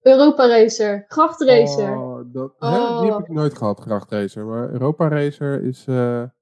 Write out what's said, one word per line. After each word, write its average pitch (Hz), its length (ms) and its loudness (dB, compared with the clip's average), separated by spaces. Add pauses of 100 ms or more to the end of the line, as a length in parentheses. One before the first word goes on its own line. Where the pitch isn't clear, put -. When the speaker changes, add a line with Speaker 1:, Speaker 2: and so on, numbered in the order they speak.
Speaker 1:
<gasps> 254 120 6
Europa 277 340 4
Racer, 220 600 2
Grachtracer. 226 880 2
Speaker 2:
Oh, 123 360 -12
dat, 131 260 -10
hè? 160 100 -4
Die 233 420 -2
heb - 20 -2
Speaker 1:
Oh. 208 80 -4
Speaker 2:
ik 165 80 -12
nooit 151 280 -4
gehad, 104 220 -4
Grachtracer. 104 680 -6
Maar 113 240 -8
Europa 147 380 -2
Racer 143 560 -4
is, - 240 -8
eh, 123 360 -2 (180)